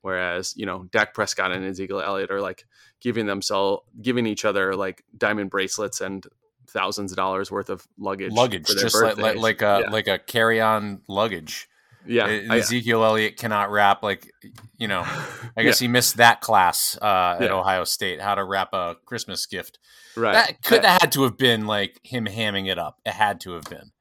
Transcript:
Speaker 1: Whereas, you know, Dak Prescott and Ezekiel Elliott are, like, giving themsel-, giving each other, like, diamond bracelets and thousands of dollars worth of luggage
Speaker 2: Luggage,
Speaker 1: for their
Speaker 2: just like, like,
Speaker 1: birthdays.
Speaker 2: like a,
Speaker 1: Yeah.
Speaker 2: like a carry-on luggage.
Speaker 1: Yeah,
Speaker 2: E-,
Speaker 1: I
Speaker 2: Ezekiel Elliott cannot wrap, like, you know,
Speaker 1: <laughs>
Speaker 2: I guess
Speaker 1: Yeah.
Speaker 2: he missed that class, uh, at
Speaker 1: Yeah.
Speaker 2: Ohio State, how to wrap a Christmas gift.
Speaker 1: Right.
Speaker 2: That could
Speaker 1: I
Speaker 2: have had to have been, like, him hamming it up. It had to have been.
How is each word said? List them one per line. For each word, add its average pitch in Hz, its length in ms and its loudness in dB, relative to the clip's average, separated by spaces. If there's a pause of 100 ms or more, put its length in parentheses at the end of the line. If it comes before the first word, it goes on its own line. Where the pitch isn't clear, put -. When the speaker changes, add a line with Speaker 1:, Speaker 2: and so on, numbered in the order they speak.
Speaker 1:
Whereas, 92 540 -4
you 104 120 -6
know, 92 240 -8
Dak 107 240 2
Prescott 98 360 -2
and 92 140 -4
Ezekiel 95 360 -6
Elliott 98 280 -4
are, 98 120 -4
like, 92 240 -8 (360)
giving 113 240 -2
themsel-, 98 540 0 (200)
giving 120 280 0
each 104 180 -4
other, 98 300 0
like, 95 280 -6 (140)
diamond 104 320 -2
bracelets 98 520 -4
and 95 220 -8 (440)
thousands 98 460 -4
of - 20 -10
dollars 95 340 -2
worth 98 220 -6
of 95 160 -10 (100)
luggage 98 340 -6
Speaker 2:
Luggage, 107 360 2
Speaker 1:
for 104 80 0
their 98 80 0
Speaker 2:
just 92 120 0
like, 113 80 4
like, 110 140 2
Speaker 1:
birthdays. 110 240 0
Speaker 2:
like 110 220 0
a, 101 220 4
Speaker 1:
Yeah. - 60 -6
Speaker 2:
like 107 160 -2
a 98 120 0
carry-on 110 880 0
luggage. 95 600 -4 (400)
Speaker 1:
Yeah, 113 220 2
Speaker 2:
E-, 107 180 -2
Speaker 1:
I 117 120 2
Speaker 2:
Ezekiel 113 440 0
Elliott 110 340 2
cannot 104 340 -2
wrap, 101 320 4
like, 101 280 -4 (460)
you 113 100 -6
know, 95 140 -2
Speaker 1:
<laughs> - 560 -10
Speaker 2:
I 113 60 0
guess 120 180 4
Speaker 1:
Yeah. 127 40 -2
Speaker 2:
he 120 60 0
missed 120 260 2
that 117 220 8
class, 92 640 2
uh, 90 380 2
at 98 60 0
Speaker 1:
Yeah. 95 80 0
Speaker 2:
Ohio 92 300 0
State, 90 380 -4
how 101 140 0
to 98 80 -2
wrap 95 300 -4
a 87 320 -4
Christmas - 420 -8
gift. - 320 -12 (360)
Speaker 1:
Right. 113 180 2
Speaker 2:
That 214 280 2
could 226 240 4
Speaker 1:
I 190 60 8
Speaker 2:
have 180 100 6
had 165 120 2
to 135 100 4
have 117 140 2
been, 113 280 2
like, 104 380 -2
him 117 240 -6
hamming 98 440 -2
it 87 60 -2
up. 78 300 -8
It 101 60 -6
had 101 280 0
to 90 120 -12
have 80 100 -10
been. 73 380 -18